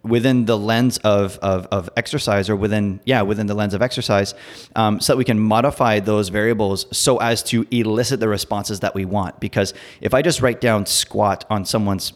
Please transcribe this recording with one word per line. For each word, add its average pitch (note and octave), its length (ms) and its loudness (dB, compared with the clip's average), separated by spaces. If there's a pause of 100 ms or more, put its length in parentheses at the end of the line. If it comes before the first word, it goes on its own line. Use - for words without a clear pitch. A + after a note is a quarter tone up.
within A#2 440 2
the A2+ 120 2
lens A2+ 400 0
of, G2+ 400 2
of, F#2 280 -2
of F#2 300 -2
exercise, G#2+ 540 -2
or G#2 60 2
within, G2+ 480 -2
yeah, A#2+ 180 2
within G#2 240 -2
the G2+ 80 -2
lens G#2 200 -2
of G2 60 -2
exercise, A2+ 540 0 (400)
um, G#2+ 240 2
so - 140 2
that B2+ 40 4
we C3 80 0
can A2+ 140 2
modify A2 640 2
those G#2 300 0
variables G#2 600 0
so - 280 2
as A#2 260 0
to A#2 260 0
elicit A#2 480 0
the A2 100 0
responses G2+ 520 -4
that G#2 120 -2
we G2 120 -4
want. F#2 340 -4
Because G2+ 340 -2 (280)
if - 140 -2
I C3+ 60 4
just D#3 220 0
write B2 180 0
down G#2+ 240 2
squat - 640 0
on G#2 160 -2
someone's G2+ 500 -2